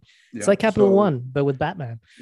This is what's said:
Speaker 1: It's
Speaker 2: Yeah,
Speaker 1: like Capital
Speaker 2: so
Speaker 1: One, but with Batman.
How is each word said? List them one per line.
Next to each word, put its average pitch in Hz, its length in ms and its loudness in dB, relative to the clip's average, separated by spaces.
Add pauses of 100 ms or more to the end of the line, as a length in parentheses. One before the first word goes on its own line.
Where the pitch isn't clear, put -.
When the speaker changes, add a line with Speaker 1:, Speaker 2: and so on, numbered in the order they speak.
(320)
Speaker 1:
It's 208 140 -10
Speaker 2:
Yeah, 196 60 4
Speaker 1:
like 202 80 0
Capital 208 280 2
Speaker 2:
so 190 60 4
Speaker 1:
One, 190 260 2
but 127 240 -4
with 139 160 -2
Batman. 147 400 -6 (220)